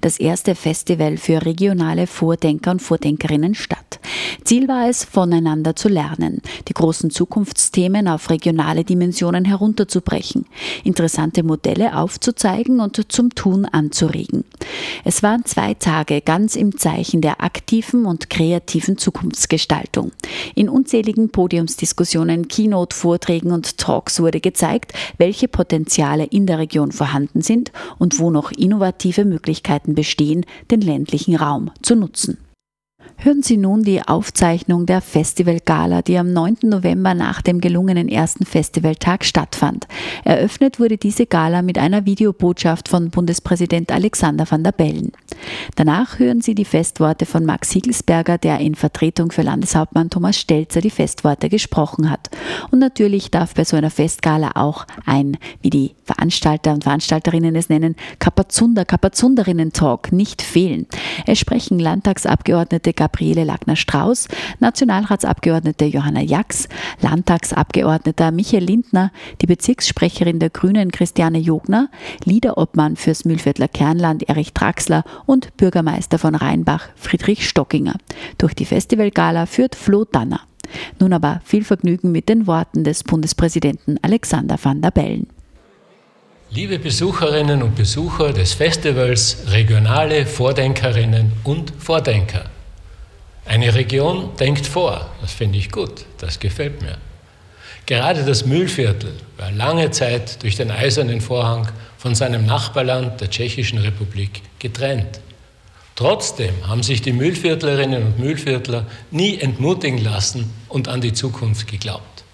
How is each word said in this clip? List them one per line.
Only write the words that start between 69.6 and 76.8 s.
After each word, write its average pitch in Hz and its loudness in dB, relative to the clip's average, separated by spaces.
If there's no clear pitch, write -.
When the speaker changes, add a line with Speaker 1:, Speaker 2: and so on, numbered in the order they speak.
Speaker 1:
der 160 2
Grünen 190 0
Christiane 165 2
Jogner, 170 2
Liederobmann 165 2
fürs - -2
Mühlviertler 143 0
Kernland 160 0
Erich 151 0
Draxler 156 0
und 262 0
Bürgermeister 170 2
von 156 2
Rheinbach 156 0